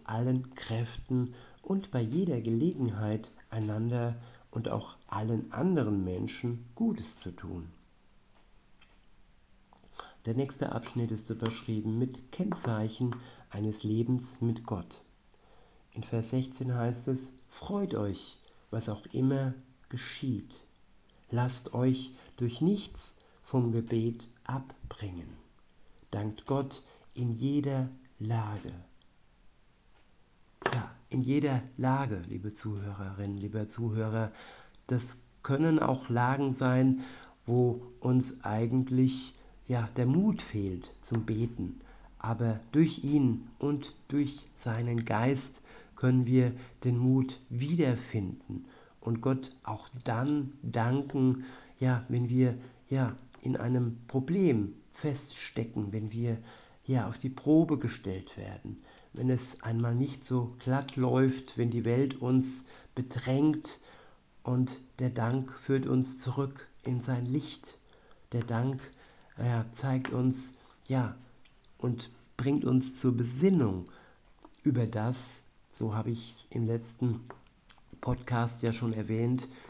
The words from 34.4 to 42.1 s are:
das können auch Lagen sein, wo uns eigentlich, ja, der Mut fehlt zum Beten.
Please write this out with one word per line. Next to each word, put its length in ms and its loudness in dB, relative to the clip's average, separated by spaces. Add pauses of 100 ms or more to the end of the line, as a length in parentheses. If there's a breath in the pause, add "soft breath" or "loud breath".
das 300 0 (260)
können 340 4
auch 320 2
Lagen 460 2
sein, 460 4 (440 loud breath)
wo 540 2
uns 440 2
eigentlich, 920 2 (320 soft breath)
ja, 200 0 (100)
der 100 4
Mut 340 4
fehlt 600 -4
zum 240 -2
Beten. 560 -2 (360 loud breath)